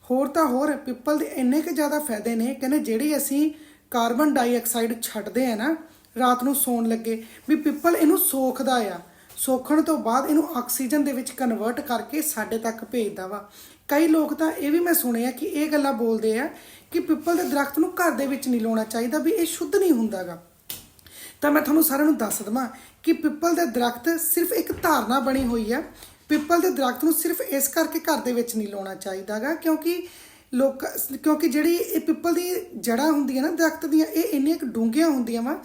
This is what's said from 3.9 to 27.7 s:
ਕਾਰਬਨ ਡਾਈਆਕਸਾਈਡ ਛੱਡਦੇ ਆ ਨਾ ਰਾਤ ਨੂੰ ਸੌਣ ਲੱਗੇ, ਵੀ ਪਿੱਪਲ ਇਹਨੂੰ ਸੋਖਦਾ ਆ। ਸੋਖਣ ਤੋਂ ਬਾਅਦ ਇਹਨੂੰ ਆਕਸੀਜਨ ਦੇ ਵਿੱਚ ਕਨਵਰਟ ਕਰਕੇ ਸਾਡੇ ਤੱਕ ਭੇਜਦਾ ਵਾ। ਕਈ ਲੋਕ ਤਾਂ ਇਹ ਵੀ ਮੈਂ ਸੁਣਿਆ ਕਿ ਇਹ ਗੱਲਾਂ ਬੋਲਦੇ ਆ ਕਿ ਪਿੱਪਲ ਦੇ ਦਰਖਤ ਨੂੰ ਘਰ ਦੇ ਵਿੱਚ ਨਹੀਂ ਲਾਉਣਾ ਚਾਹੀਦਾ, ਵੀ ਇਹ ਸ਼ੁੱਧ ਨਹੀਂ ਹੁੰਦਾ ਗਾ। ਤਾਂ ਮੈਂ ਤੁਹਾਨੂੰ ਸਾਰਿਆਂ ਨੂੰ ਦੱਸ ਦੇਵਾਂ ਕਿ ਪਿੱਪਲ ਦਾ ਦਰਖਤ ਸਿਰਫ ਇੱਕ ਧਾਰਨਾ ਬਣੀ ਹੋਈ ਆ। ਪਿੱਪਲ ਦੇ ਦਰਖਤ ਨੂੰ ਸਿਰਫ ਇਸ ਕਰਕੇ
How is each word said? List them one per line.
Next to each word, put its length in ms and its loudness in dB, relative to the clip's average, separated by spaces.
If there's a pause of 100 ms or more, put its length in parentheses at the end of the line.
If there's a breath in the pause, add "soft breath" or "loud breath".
ਕਾਰਬਨ 420 2
ਡਾਈਆਕਸਾਈਡ 680 0
ਛੱਡਦੇ 500 -2
ਆ 40 0
ਨਾ 200 -2 (440 loud breath)
ਰਾਤ 240 4
ਨੂੰ 120 2
ਸੌਣ 320 0
ਲੱਗੇ, 360 -2 (260 loud breath)
ਵੀ 60 6
ਪਿੱਪਲ 400 2
ਇਹਨੂੰ 220 6
ਸੋਖਦਾ 580 0
ਆ। 240 -2 (380 loud breath)
ਸੋਖਣ 440 2
ਤੋਂ 160 2
ਬਾਅਦ 320 0
ਇਹਨੂੰ 260 2
ਆਕਸੀਜਨ 480 0
ਦੇ 80 0
ਵਿੱਚ 200 -6
ਕਨਵਰਟ 500 -2
ਕਰਕੇ 400 -4
ਸਾਡੇ 360 -4
ਤੱਕ 280 -6
ਭੇਜਦਾ 420 -4
ਵਾ। 220 -10 (380 loud breath)
ਕਈ 200 4
ਲੋਕ 260 4
ਤਾਂ 180 0
ਇਹ 200 -2
ਵੀ 80 4
ਮੈਂ 140 2
ਸੁਣਿਆ 380 0
ਕਿ 140 -8
ਇਹ 260 -2
ਗੱਲਾਂ 220 2
ਬੋਲਦੇ 460 0
ਆ 100 -2 (420 loud breath)
ਕਿ 80 0
ਪਿੱਪਲ 380 0
ਦੇ 60 0
ਦਰਖਤ 360 0
ਨੂੰ 140 2
ਘਰ 180 2
ਦੇ 160 -2
ਵਿੱਚ 200 -4
ਨਹੀਂ 140 2
ਲਾਉਣਾ 220 0
ਚਾਹੀਦਾ, 340 -2
ਵੀ 140 2
ਇਹ 140 2
ਸ਼ੁੱਧ 300 -4
ਨਹੀਂ 160 6
ਹੁੰਦਾ 320 0
ਗਾ। 200 -12 (1000 loud breath)
ਤਾਂ 100 2
ਮੈਂ 100 4
ਤੁਹਾਨੂੰ 220 4
ਸਾਰਿਆਂ 220 2
ਨੂੰ 120 4
ਦੱਸ 240 -4
ਦੇਵਾਂ 260 -2 (360 loud breath)
ਕਿ 100 2
ਪਿੱਪਲ 420 0
ਦਾ 100 2
ਦਰਖਤ 540 0
ਸਿਰਫ 320 0
ਇੱਕ 200 -2 (100)
ਧਾਰਨਾ 380 2
ਬਣੀ 260 0
ਹੋਈ 260 0
ਆ। 120 0 (460 loud breath)
ਪਿੱਪਲ 320 2
ਦੇ 80 2
ਦਰਖਤ 340 0
ਨੂੰ 100 4
ਸਿਰਫ 280 -2
ਇਸ 260 -2
ਕਰਕੇ 320 0